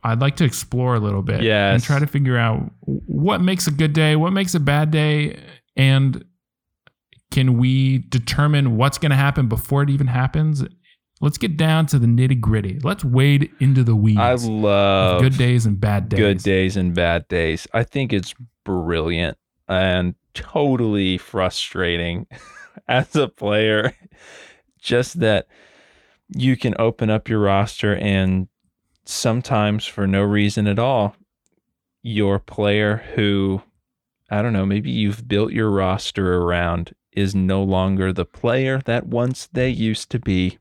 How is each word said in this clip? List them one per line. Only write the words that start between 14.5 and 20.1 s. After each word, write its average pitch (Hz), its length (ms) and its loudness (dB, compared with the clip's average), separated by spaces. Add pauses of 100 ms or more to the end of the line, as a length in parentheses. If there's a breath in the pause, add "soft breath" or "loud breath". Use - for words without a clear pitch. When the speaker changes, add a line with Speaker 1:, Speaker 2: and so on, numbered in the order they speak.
Speaker 1:
of - 40 4
good 131 160 2
days 123 280 2
and 104 140 0
bad 101 300 -2
days. 101 100 -2
Speaker 2:
good 101 200 4
days 95 360 0
and 90 180 0
bad 85 340 0
days. 82 460 -2
I 117 100 0
think 135 280 -4
it's 98 220 -4 (320)
brilliant 85 720 -2 (320)
and 92 460 0 (180)